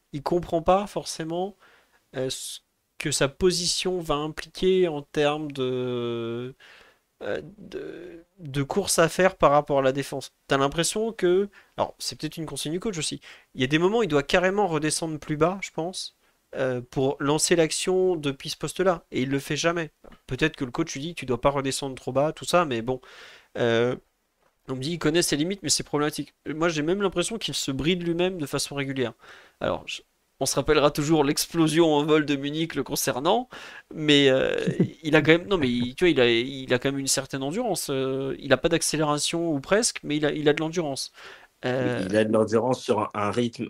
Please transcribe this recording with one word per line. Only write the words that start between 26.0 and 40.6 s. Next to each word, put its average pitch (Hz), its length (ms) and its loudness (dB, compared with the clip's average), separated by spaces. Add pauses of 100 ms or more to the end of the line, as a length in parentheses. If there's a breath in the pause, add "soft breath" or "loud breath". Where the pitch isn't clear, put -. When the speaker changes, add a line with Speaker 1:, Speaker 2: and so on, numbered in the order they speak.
Speaker 1:
Moi, 156 220 0
j'ai 156 140 -2
même 180 180 0
l'impression 190 380 -2
qu'il - 160 -6
se - 160 -4
bride 151 320 0
lui-même 175 340 -2
de 160 80 -4
façon 143 300 -4
régulière. 135 400 -4 (460 loud breath)
Alors, - 260 -2
je, - 160 -10 (380)
on 139 60 0
se - 100 -2
rappellera 147 340 4
toujours 151 340 2
l'explosion 156 720 2
en 147 100 2
vol 151 220 4
de 143 100 0
Munich 151 380 -4
le 139 80 -2
concernant, 151 640 0 (460 loud breath)
mais, 147 340 6
euh, 131 280 4
Speaker 2:
<laughs> - 460 0
Speaker 1:
il 156 140 2
a 156 60 8
quand 147 100 6
même, 175 160 4
non, 196 80 0
mais 139 140 2
il, 123 240 -2
tu 185 100 -2
vois, 180 60 6
il 139 100 4
a, 120 80 8
il 127 460 0
a 123 40 2
quand 139 120 0
même 139 100 -4
une 135 60 -4
certaine 135 360 -2
endurance. 180 460 -4
Euh, 135 500 -2
il 135 140 2
a 127 60 6
pas 165 100 0
d'accélération 156 840 0
ou 143 100 0
presque, 208 420 0
mais 147 160 -2
il 151 80 0
a, 147 60 0
il 147 180 2
a - 20 6
de 147 80 2